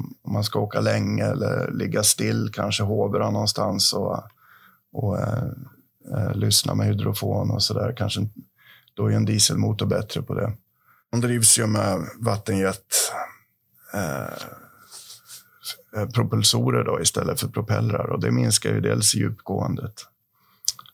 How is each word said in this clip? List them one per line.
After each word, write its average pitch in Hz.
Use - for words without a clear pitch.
om -
man 107
ska 107
åka 107
länge 107
eller 101
ligga 101
still, 110
kanske 104
hovra 104
någonstans 104
och, 95
och, 98
eh, 107
eh, 104
lyssna 104
med 107
hydrofon 104
och 107
sådär, 107
kanske, 104
då 107
är 107
en 107
dieselmotor 104
bättre 101
på -
det. 104
De 120
drivs 120
ju 113
med 104
vattenjet, 101
eh, 69
propulsorer 117
då, -
istället -
för -
propellrar. 110
Och -
det 113
minskar 120
ju -
dels 110
djupgåendet. 107